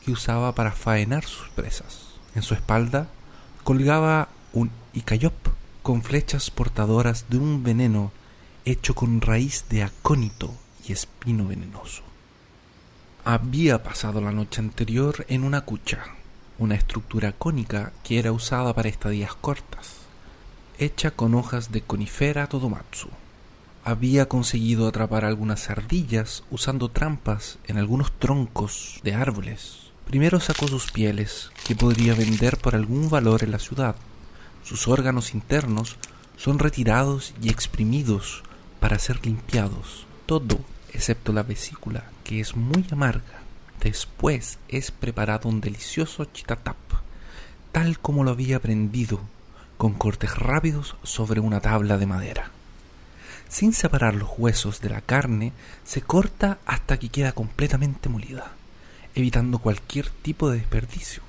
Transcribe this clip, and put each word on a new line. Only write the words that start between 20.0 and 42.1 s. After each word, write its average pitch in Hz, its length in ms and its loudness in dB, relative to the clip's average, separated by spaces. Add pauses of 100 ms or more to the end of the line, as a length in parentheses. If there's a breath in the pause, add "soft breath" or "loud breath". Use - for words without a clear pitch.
hecha 143 340 -2
con 117 240 2
hojas 120 360 -2
de 110 100 -2
conifera 143 680 -2
todomatsu. - 640 -4 (720)
Había 127 440 4
conseguido 113 600 2
atrapar 110 380 0
algunas 107 440 -2
ardillas 110 800 0
usando 131 380 -2
trampas 120 760 0
en 104 100 -2
algunos 117 420 2
troncos 123 840 -2
de 101 120 0
árboles. 110 760 -4 (140)
Primero 160 340 4
sacó - 280 0
sus 135 240 -2
pieles, 107 600 -2 (140)
que 117 100 0
podría 117 400 6
vender 113 420 4
por 117 180 2
algún 120 340 2
valor 113 340 4
en 107 80 -2
la 104 80 -2
ciudad. 127 360 -2 (680 loud breath)
Sus - 240 -4
órganos 127 460 2
internos 113 640 0 (380 loud breath)
son 139 240 2
retirados 135 840 2
y 113 80 0
exprimidos 113 920 0 (360 loud breath)
para - 200 4
ser - 260 -2
limpiados, 107 840 -2 (180)
todo 131 340 2 (340)
excepto - 380 0
la 107 120 2
vesícula, 117 600 -8 (180)